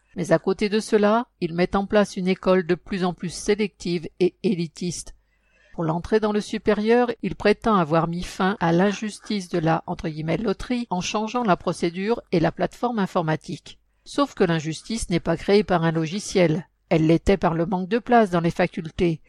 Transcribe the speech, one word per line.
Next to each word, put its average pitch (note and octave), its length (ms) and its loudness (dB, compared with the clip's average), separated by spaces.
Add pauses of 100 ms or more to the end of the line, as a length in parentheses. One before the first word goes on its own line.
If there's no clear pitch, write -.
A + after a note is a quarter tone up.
(180)
Mais F3 160 0
à E3 60 4
côté F#3+ 280 0
de G#3 140 0
cela, G#3+ 460 2 (120)
il E3 140 -4
met F3+ 220 0
en G3 100 0
place G#3 320 0
une F#3 100 -2
école F#3 380 2
de F3 100 2
plus F#3 300 -6
en F3+ 80 -2
plus F3 200 -8
sélective F#3+ 760 -4 (100)
et F3+ 240 2
élitiste. F3 720 -4 (580)
Pour F3 100 -6
l'entrée E3+ 360 0
dans G#3 120 0
le G#3 100 0
supérieur, A3+ 680 2 (140)
il F3+ 120 -4
prétend G#3 400 2
avoir E3 320 2
mis E3+ 140 -4
fin F#3+ 380 -2
à E3 120 2
l'injustice G3+ 800 -2
de F3 80 -2
la, D#3+ 300 0
entre F3 200 -8
guillemets, D#3 300 -4
loterie A#3 540 -4
en F3+ 100 -2
changeant A3 420 -4
la F3+ 140 2
procédure F#3 640 -4 (100)
et F3 80 4
la D#3+ 120 2
plateforme A3+ 480 -4
informatique. D#3+ 800 -4 (240)
Sauf - 320 -2
que - 80 2
l'injustice E3 640 -2
n'est E3+ 100 0
pas E3+ 160 -2
créée G3+ 280 2
par E3+ 200 0
un E3 80 2
logiciel. E3 760 0 (220)
Elle D#3+ 180 4
l'était E3 300 4
par E3 180 0
le E3 100 0
manque F#3 240 -4
de A3+ 80 0
place A#3 320 4
dans F3 100 2
les E3+ 120 2
facultés, F3 760 -2